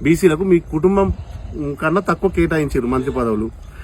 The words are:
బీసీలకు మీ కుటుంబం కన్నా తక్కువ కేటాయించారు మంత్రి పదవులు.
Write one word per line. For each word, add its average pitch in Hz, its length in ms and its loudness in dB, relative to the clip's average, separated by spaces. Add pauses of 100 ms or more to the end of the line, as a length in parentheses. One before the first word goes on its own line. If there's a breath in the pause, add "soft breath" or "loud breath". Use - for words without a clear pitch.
బీసీలకు 165 400 2
మీ 185 160 4
కుటుంబం 185 540 2 (680)
కన్నా 160 200 2
తక్కువ 190 280 0
కేటాయించారు 156 580 0
మంత్రి 131 240 0
పదవులు. 113 360 0 (360 loud breath)